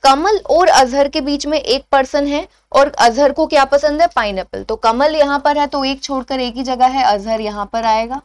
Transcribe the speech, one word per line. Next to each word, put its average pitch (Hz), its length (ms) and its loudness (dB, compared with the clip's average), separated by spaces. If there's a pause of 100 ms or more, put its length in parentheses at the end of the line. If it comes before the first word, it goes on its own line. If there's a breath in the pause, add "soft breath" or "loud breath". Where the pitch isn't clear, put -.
कमल 311 340 4 (120)
और 339 200 4
अजहर 269 400 4
के 311 120 -4
बीच 277 260 -4
में 302 120 0
एक 269 320 -2
पर्सन 285 360 0
है 294 200 -4 (240)
और 285 280 4
अजहर 247 320 2
को 311 160 0
क्या 294 200 2
पसंद 294 340 -2
है, 339 140 4
पाइनएप्पल। 196 480 -6
तो 220 140 -6
कमल 254 380 0
यहाँ 285 240 2
पर 285 180 0
है 285 100 0
तो 285 180 -4
एक 269 180 -6
छोड़कर 262 360 -6
एक 247 160 -6
ही 262 80 -6
जगह 254 260 0
है, 262 160 -2
अजहर 214 360 -2
यहाँ 208 320 -6
पर 226 120 -4
आएगा। 226 400 -2